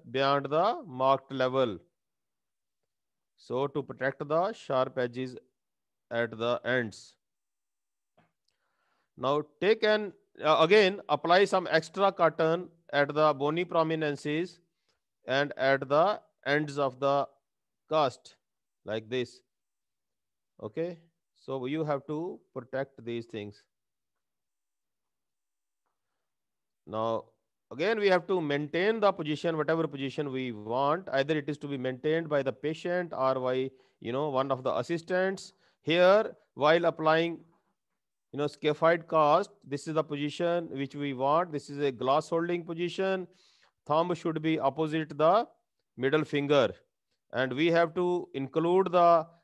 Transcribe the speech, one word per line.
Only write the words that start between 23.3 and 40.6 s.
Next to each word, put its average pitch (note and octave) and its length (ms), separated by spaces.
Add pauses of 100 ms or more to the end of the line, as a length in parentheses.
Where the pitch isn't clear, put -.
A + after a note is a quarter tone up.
Now A2 380 (460)
again F#3 300
we G3+ 80
have F3+ 180
to F#3 160
maintain D#3 580
the G3+ 100
position, D#3+ 460
whatever D#3+ 300
position C#3 440
we B2+ 220
want. C3 600
Either C#3 260
it D3 100
is D3 100
to D3 100
be C#3+ 100
maintained D3+ 500
by D3 140
the C3 100
patient E3+ 640
or C3 200
by, C3 340 (300)
you A2+ 120
know, C#3+ 160
one C3+ 220
of B2+ 120
the B2+ 140
assistants. F3+ 800 (260)
Here F#3 560 (160)
while D#3+ 320
applying, E3 540 (920)
you B2+ 60
know, C#3+ 60
scaphoid D#3+ 640
cast, D#3+ 420 (160)
this C#3+ 220
is D#3 60
the D#3 100
position D3+ 680